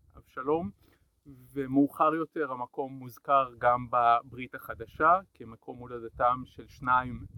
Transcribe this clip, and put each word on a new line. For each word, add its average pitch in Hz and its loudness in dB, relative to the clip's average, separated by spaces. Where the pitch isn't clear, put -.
אבשלום. 156 -4
ומאוחר 135 0
יותר 156 -6
המקום 131 -8
מוזכר 131 0
גם 123 2
בברית 120 2
החדשה 156 0
כמקום 120 -16
הולדתם 123 -2
של - -20
שניים 127 -2